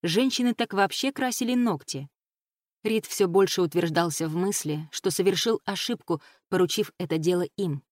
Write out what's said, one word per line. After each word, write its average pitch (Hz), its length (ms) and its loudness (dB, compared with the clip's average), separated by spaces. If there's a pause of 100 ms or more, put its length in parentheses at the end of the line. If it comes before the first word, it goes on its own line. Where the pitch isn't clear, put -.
Женщины 240 500 2
так 233 220 -4
вообще 202 380 0
красили 254 420 -2
ногти. 160 540 -2 (760)
Рит 220 240 0
все 196 220 0
больше 185 340 4
утверждался 165 680 0
в 156 60 -4
мысли, 160 560 -2
что - 220 -4
совершил 196 520 0
ошибку, - 560 -4 (280)
поручив 185 500 0
это 160 200 -2
дело 175 280 2 (100)
им. 156 360 -2